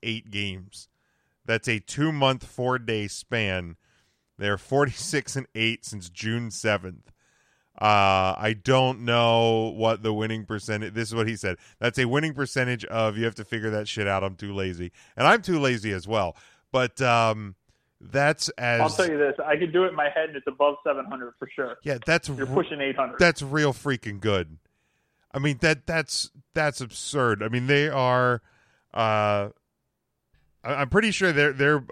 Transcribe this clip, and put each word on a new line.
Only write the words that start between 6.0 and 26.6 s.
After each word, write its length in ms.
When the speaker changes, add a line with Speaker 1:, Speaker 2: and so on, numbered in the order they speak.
Speaker 1:
June 420
seventh. 600
Uh, 580
I 240
don't 400
know 760
what 260
the 100
winning 320
percentage, 480
this 160
is 60
what 140
he 80
said. 180
"That's 200
a 60
winning 280
percentage 520
of, 320
you 80
have 100
to 100
figure 240
that 180
shit 200
out, 180
I'm 100
too 180
lazy." 380
And 120
I'm 140
too 180
lazy 320
as 160
well. 280
But, 280
um, 540
that's 480
as 320
Speaker 2:
I'll 80
tell 200
you 80
this, 260
I 120
could 160
do 140
it 20
in 80
my 140
head, 180
and 80
it's 120
above 360
seven 220
hundred 340
for 160
sure. 280
Speaker 1:
Yeah, 220
that's 220
Speaker 2:
You're 200
Speaker 1:
r-, 60
Speaker 2:
pushing 280
eight 160
hundred. 220
Speaker 1:
that's 220
real 320
freaking 460
good. 380
I 80
mean, 220
that, 260
that's, 420
that's 280